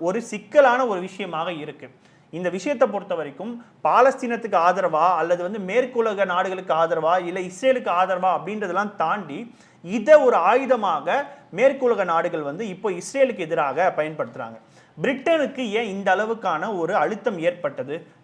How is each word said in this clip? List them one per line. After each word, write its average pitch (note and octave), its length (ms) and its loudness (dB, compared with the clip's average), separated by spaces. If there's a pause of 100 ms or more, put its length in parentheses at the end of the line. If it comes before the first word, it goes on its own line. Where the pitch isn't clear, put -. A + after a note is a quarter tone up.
ஒரு A3 120 -2 (100)
சிக்கலான B3+ 600 4
ஒரு F3+ 160 -4
விஷயமாக F3+ 420 -8 (140)
இருக்கு. C#3+ 260 -14 (480)
இந்த F3+ 100 -2 (100)
விஷயத்தை C4 360 0
பொறுத்த F#3 260 -6
வரைக்கும் E3+ 340 -10 (340)
பாலஸ்தீனத்துக்கு A#3 720 2 (100)
ஆதரவா F3 360 2 (160)
அல்லது F3 260 0
வந்து G#3 140 -6 (100)
மேற்குலக A3 600 0
நாடுகளுக்கு F#3 480 -2
ஆதரவா E3 340 2 (140)
இல்ல F#3 120 -6 (100)
இஸ்ரேலுக்கு A#3+ 500 0
ஆதரவா F#3 360 2
அப்படின்றதெல்லாம் G3+ 640 -4
தாண்டி E3+ 380 -4 (580)
இதை D4 160 6 (120)
ஒரு A3+ 100 4 (140)
ஆயுதமாக G#3+ 680 0 (380)
மேற்குலக B3 460 2 (100)
நாடுகள் E3 360 0
வந்து E3 140 -8 (100)
இப்போ G#3+ 140 -6 (140)
இஸ்ரேலுக்கு A3+ 480 0
எதிராக D#3+ 500 2
பயன்படுத்துறாங்க. B2+ 580 -6 (460)
பிரிட்டனுக்கு C4+ 600 0 (160)
ஏன் A3+ 120 -4
இந்த G3 220 -4
அளவுக்கான G#3 560 -2 (100)
ஒரு E3 220 -2
அழுத்தம் G3+ 360 -2 (120)
ஏற்பட்டது? C#3 460 -8 (280)